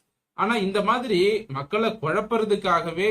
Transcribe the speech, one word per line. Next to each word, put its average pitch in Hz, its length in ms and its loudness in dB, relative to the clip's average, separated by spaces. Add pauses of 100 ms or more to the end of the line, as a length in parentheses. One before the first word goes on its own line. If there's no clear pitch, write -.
(380)
ஆனா 202 180 0
இந்த 196 260 0
மாதிரி 214 640 2
மக்களை 208 440 -2
குழப்பறதுக்காகவே 190 1200 0